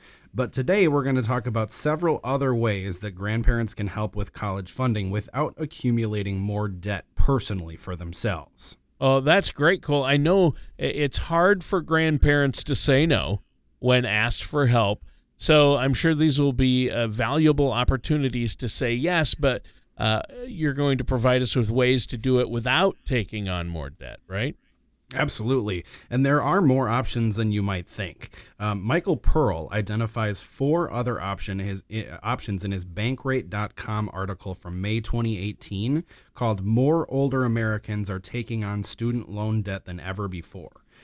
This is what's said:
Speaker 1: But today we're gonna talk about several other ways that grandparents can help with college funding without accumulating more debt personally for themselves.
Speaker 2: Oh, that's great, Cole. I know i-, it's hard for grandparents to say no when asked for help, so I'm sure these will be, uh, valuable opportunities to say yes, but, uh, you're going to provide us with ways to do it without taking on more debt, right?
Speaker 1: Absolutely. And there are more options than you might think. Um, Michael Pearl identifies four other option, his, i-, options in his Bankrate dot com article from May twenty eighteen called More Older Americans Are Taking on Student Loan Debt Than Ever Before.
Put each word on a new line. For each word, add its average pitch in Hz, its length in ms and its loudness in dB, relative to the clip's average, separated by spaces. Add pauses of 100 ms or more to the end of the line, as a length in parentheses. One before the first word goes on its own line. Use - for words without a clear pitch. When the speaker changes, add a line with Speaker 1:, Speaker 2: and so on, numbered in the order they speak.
(360)
Speaker 1:
But 120 160 -2
today 180 340 2
we're 143 160 2
gonna 131 200 2
talk 120 240 -2
about 110 260 -2
several 156 500 2
other 131 320 0
ways 101 440 0
that 104 140 -8
grandparents 110 600 0
can 101 140 -6
help 104 280 -6
with 104 200 -4
college 98 360 -6
funding 107 400 0
without 117 460 -4
accumulating 107 840 -2
more 104 280 -2
debt 95 460 -6
personally 95 600 4
for 90 220 -8
themselves. 85 800 -2 (240)
Speaker 2:
Oh, 135 200 4
that's 165 300 2
great, 165 320 2
Cole. 143 220 0
I 139 140 2
know 170 300 4 (300)
i-, - 40 -6
it's 147 340 -2
hard 175 480 2
for 190 160 -2
grandparents 147 840 2
to 143 100 0
say 139 320 4
no 98 340 0 (380)
when 123 260 4
asked 107 400 0
for 147 220 0
help, 113 360 2 (360)
so 147 400 6
I'm 135 160 0
sure 160 200 2
these 147 240 2
will 143 140 4
be, 127 380 2
uh, 117 160 -2
valuable 139 680 2
opportunities 123 840 0
to 120 120 -6
say 120 240 0
yes, 156 420 0
but, 131 280 0 (340)
uh, 110 240 0 (260)
you're 156 280 -2
going 139 240 2
to 123 60 -2
provide 127 360 2
us 127 160 0
with 113 140 2
ways 127 380 2
to 123 100 -8
do 127 220 4
it 123 100 0
without 127 560 0
taking 107 420 -2
on 87 200 -4
more 80 200 -6
debt, 62 400 -16
right? 110 260 -4 (600)
Speaker 1:
Absolutely. 117 680 0 (260)
And 131 160 2
there 139 160 2
are 151 180 2
more 131 280 4
options 113 480 0
than 110 160 0
you 104 100 0
might 95 240 -2
think. - 440 -10 (280)
Um, 104 240 -4
Michael 151 340 0
Pearl 95 540 2
identifies 107 720 -2
four 156 520 0
other 120 280 -4
option, 98 400 -4
his, 98 280 -6
i-, 107 200 -8 (160)
options 101 400 -4
in 98 80 -4
his 90 120 -4
Bankrate 110 640 -4
dot 104 280 -6
com 107 360 -4
article 95 400 -8
from 90 280 -10
May 107 200 -2
twenty 113 380 -2
eighteen 104 640 -4 (320)
called 107 300 -2
More 135 440 2
Older 135 360 0
Americans 107 640 -2
Are 95 80 -4
Taking 113 460 -6
on 101 180 -4
Student 117 480 -4
Loan 107 320 -2
Debt 98 220 -6
Than 90 160 -12
Ever 95 260 -6
Before. 90 560 -12 (220)